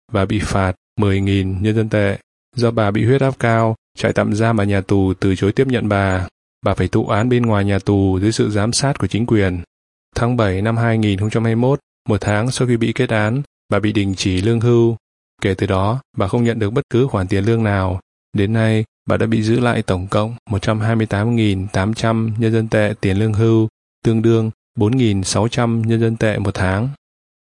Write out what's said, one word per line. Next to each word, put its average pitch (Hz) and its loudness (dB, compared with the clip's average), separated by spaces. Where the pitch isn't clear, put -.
và 98 0
bị 104 -2
phạt 98 -2
mười 98 2
nghìn 95 -2
nhân 107 0
dân 110 0
tệ. 101 0
Do 117 2
bà 113 0
bị 113 0
huyết 131 2
áp 135 -2
cao, 113 0
trại 107 -2
tạm 104 0
giam 113 0
và 101 2
nhà 101 0
tù 95 0
từ 98 2
chối 98 0
tiếp 135 0
nhận 113 -2
bà. 98 0
Bà 101 0
phải 113 0
thụ 110 0
án 113 0
bên 120 2
ngoài 107 0
nhà 101 0
tù 98 0
dưới 107 0
sự 117 0
giám 104 -2
sát 135 -2
của - -2
chính 104 -2
quyền. 95 0
Tháng 120 0
bảy 98 0
năm 113 0
hai 117 0
nghìn 104 2
không 107 -2
trăm 113 -2
hai 113 0
mươi 113 0
mốt, 143 -2
một 104 0
tháng 104 0
sau 123 -2
khi 123 2
bị 113 -2
kết 127 -2
án, 110 0
bà 101 0
bị 104 0
đình 98 0
chỉ 92 0
lương 113 0
hưu. 117 2
Kể 98 2
từ 98 -2
đó, 98 0
bà 104 -2
không 120 0
nhận 117 0
được 104 -2
bất 135 -2
cứ 123 2
khoản 98 -2
tiền 98 -2
lương 113 2
nào. 95 -2
Đến 104 0
nay, 110 2
bà 107 2
đã 104 0
bị 113 0
giữ 113 2
lại 117 0
tổng 95 -2
cộng 107 -2
một 101 -2
trăm 110 -2
hai 113 0
mươi 110 0
tám 110 -2
nghìn 101 0
tám 101 0
trăm 113 0
nhân 113 2
dân 113 0
tệ 107 0
tiền 98 0
lương 110 0
hưu, 113 4
tương 113 2
đương 113 2
bốn 107 2
nghìn 107 2
sáu 98 0
trăm 117 0
nhân 113 0
dân 113 0
tệ 107 0
một 98 -2
tháng. 98 -2